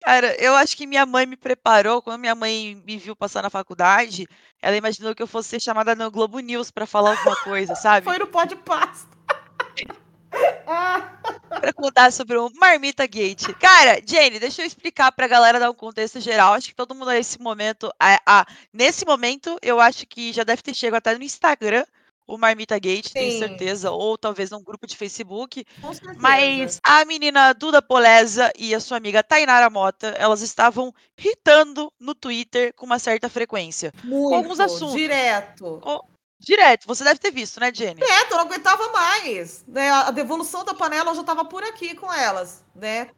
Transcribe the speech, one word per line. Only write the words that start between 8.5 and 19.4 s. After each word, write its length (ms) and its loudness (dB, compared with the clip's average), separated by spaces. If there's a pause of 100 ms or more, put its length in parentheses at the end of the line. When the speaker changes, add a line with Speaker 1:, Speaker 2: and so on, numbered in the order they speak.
Speaker 2:
Pasta. 520 -6 (1200)
<laughs> 0 - (1300)
Speaker 1:
Pra 120 -4
contar 400 4
sobre 260 -6
o 180 -4
Marmita 500 2
Gate. 400 -6 (140)
Cara, 440 8
Jenny, 360 2
deixa 220 -6
eu 40 -6
explicar 460 -2
pra 160 -4
galera 320 6
dar 100 0
um 40 -12
contexto 440 -10
geral. 360 2
Acho 140 -6
que 60 -20
todo 200 -10
mundo 160 -8
nesse 300 -2
momento, 600 -8
a, 260 6
a, 200 8 (260)
nesse 340 0
momento, 560 -2